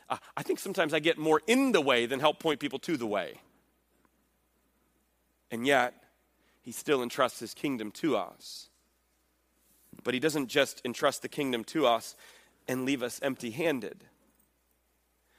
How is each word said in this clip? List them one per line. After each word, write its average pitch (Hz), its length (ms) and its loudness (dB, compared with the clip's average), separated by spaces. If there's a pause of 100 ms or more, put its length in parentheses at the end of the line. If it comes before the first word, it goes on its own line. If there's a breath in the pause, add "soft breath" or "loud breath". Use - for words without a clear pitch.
Uh, - 80 -4 (200 loud breath)
I - 60 -6
think - 160 -2
sometimes 175 340 -2
I 160 60 4
get 156 180 2
more 156 300 4
in 254 260 4
the 175 80 6
way 127 240 4
than 127 160 -2
help 151 180 4
point 151 220 0
people 135 180 -6
to 170 160 -4
the 120 100 -2
way. 92 360 -4 (2000)
And 120 160 -4
yet, 123 260 4 (680)
he 123 100 -16
still 131 320 0
entrusts 120 380 -2
his 113 120 -10
kingdom 113 380 -4
to 147 240 -2
us. - 540 -8 (1300)
But 123 120 -2
he 127 80 -2
doesn't 147 260 0
just 139 380 0
entrust 127 380 -2
the 135 60 -8
kingdom 127 360 -4
to 151 220 2
us 113 280 2 (540 loud breath)
and 127 160 -2
leave 135 180 -2
us 120 180 -6
empty-handed. 127 840 -4 (1300 soft breath)